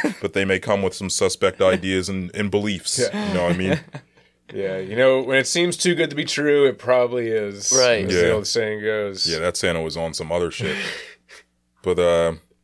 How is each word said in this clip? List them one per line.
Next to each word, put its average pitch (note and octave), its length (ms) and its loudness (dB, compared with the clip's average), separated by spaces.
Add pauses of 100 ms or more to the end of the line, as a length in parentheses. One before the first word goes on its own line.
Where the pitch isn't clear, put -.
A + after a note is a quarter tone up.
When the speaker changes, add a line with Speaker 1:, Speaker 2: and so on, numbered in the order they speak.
Speaker 1:
<laughs> - 200 -4
Speaker 2:
but G#2 100 -4
they G2 140 0
may F#2+ 140 2
come G2+ 220 0
with F#2+ 120 -2
some F#2+ 160 -6
suspect F#2 520 0
ideas F#2 460 2
and, F#2+ 260 -6
and G#2 180 -2
beliefs. G#2 460 -2
Speaker 3:
Yeah. G3 300 -2
Speaker 2:
You - 60 -2
know F3+ 100 0
what F2 100 2
I F2+ 40 0
mean? A2+ 280 0
Speaker 1:
<laughs> - 40 -20 (640)
Speaker 3:
Yeah, F#2+ 240 -4
you F#2+ 180 -8
know, C3 280 4
when C3 140 0
it C3 100 2
seems F3 280 0
too F3+ 200 0
good D#3 160 0
to C#3+ 40 -12
be D3+ 80 -4
true, C#3+ 440 4
it A#2+ 100 0
probably B2 520 2
is, G2+ 480 -2
Speaker 1:
Right. A#2+ 280 4
Speaker 3:
as F#2 80 0
Speaker 2:
Yeah. F2 80 4
Speaker 3:
the E2+ 120 6
old G2+ 140 -2
saying G#2+ 340 -2
goes. G#2 460 -2
Speaker 2:
Yeah, E2 120 -2
that F2 180 -2
Santa E2+ 240 0
was D#2+ 160 -6
on E2 160 -4
some D#2+ 180 -8
other F2 200 0
shit. D2+ 300 -6
<laughs> - 1000 -16
But, F2+ 180 0
uh, E2+ 340 2 (300)